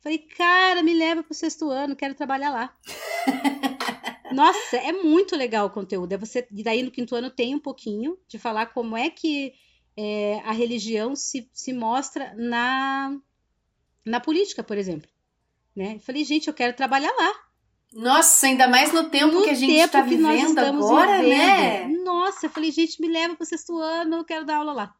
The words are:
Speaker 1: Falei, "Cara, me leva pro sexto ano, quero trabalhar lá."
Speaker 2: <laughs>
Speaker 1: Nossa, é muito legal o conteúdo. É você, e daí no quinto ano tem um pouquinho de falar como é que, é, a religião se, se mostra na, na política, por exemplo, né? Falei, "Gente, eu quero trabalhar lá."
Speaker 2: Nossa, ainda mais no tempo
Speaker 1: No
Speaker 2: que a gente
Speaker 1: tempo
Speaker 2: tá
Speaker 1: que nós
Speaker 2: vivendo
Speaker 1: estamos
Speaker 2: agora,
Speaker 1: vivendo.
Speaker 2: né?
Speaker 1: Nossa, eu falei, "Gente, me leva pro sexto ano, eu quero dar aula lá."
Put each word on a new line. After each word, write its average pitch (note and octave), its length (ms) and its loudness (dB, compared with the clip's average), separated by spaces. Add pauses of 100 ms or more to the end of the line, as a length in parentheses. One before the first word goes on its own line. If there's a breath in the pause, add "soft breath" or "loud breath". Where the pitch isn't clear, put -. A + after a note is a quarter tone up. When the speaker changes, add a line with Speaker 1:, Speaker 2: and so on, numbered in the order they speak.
Speaker 1:
Falei, D#4 180 -4
"Cara, F4+ 640 2
me E4 100 4
leva E4 280 0
pro D#4 120 -12
sexto D#4+ 340 -6
ano, C#4 280 -4
quero C#4 180 -6
trabalhar C4+ 360 -4
lá." B3+ 240 -6 (100)
Speaker 2:
<laughs> - 1500 -6
Speaker 1:
Nossa, F4 440 2
é - 160 -4
muito F4+ 440 0
legal A3+ 300 -2
o F#3+ 40 -4
conteúdo. F#3 420 -8
É G3 40 -6
você, A3 360 -8
e G#3 100 -14
daí A3+ 200 -2
no B3 80 -6
quinto B3 260 -8
ano B3 140 -6
tem B3 240 -4
um D4 40 -4
pouquinho B3+ 580 -8 (120)
de A3 100 -18
falar A3 280 -4
como A3+ 300 -8
é C4 140 -4
que, C#4+ 420 -6 (440)
é, G#3 480 -4
a A3 80 -6
religião A3+ 640 -4
se, - 360 -10
se - 200 -10
mostra B3+ 640 -4
na, C4 800 -4 (920)
na A#3 140 -2
política, D#4+ 420 -2
por G#3 160 -6
exemplo, F3+ 300 -8 (680)
né? G3+ 260 -8
Falei, C#4+ 240 -6
"Gente, D4+ 240 -2
eu D4 60 -6
quero B3 220 -2
trabalhar C4+ 340 0
lá." G#4 220 0 (600)
Speaker 2:
Nossa, C4+ 540 4
ainda C4 220 6
mais C4+ 240 6
no D#4+ 180 2
tempo D4 240 4
Speaker 1:
No F#4+ 80 6
Speaker 2:
que G#4+ 80 4
a C#4 40 4
gente C4+ 200 2
Speaker 1:
tempo E4 180 6
Speaker 2:
tá C4+ 120 6
Speaker 1:
que B3 120 2
nós D#4 240 4
Speaker 2:
vivendo D#4 100 2
Speaker 1:
estamos C#4 360 2
Speaker 2:
agora, F4+ 360 6
Speaker 1:
vivendo. D4 140 6
Speaker 2:
né? C#4+ 520 4 (160)
Speaker 1:
Nossa, F4+ 420 -2
eu - 40 -4
falei, D#4+ 200 -4
"Gente, D#4+ 300 -2
me D#4+ 80 -2
leva E4 260 -2
pro E4 100 -8
sexto E4 340 -8
ano, D#4+ 400 -2
eu E4 60 -6
quero D#4 220 -8
dar D4+ 120 -2
aula D4+ 140 -4
lá." G#3 280 -8